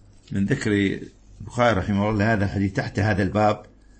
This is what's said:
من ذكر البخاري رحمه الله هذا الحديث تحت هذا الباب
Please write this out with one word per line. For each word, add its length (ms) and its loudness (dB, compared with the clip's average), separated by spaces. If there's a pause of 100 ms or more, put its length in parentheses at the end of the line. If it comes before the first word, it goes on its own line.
(320)
من 120 0
ذكر 560 0 (400)
البخاري 380 2
رحمه 320 0
الله 220 2
هذا 120 0
الحديث 280 -2
تحت 260 -4
هذا 240 0
الباب 440 0 (340)